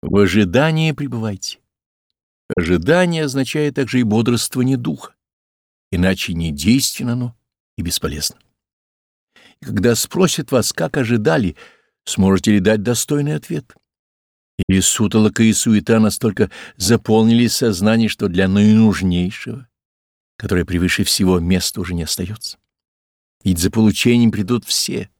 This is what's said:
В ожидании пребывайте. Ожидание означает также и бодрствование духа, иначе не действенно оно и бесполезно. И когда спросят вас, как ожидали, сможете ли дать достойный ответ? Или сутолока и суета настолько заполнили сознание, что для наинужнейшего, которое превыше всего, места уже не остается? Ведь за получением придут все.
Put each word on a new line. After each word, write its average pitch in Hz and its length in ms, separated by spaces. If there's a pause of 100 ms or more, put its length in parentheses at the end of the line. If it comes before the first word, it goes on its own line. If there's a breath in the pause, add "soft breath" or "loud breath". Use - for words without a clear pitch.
В - 160
ожидании 110 760
пребывайте. 117 640 (960)
Ожидание 151 680
означает 139 500
также 127 260
и - 20
бодрствование 120 760
духа, - 360 (800)
иначе 92 400
не 82 200
действенно 120 600
оно 123 240 (400)
и - 60
бесполезно. - 560 (1200 soft breath)
И - 60
когда 104 280
спросят - 560
вас, 117 220
как 160 240
ожидали, 120 580 (520 soft breath)
сможете 98 460
ли 104 80
дать 107 220
достойный 143 520
ответ? - 420 (920)
Или 95 120
сутолока 107 640
и 110 100
суета 110 480
настолько 104 500 (280 loud breath)
заполнили 113 680
сознание, 110 600
что 104 200
для 92 200
наинужнейшего, 104 1200 (720)
которое 95 260
превыше 90 400
всего, 92 360
места 90 420
уже 90 100
не 85 120
остается? - 520 (880)
Ведь 90 160
за 95 100
получением 113 640
придут 107 320
все. - 560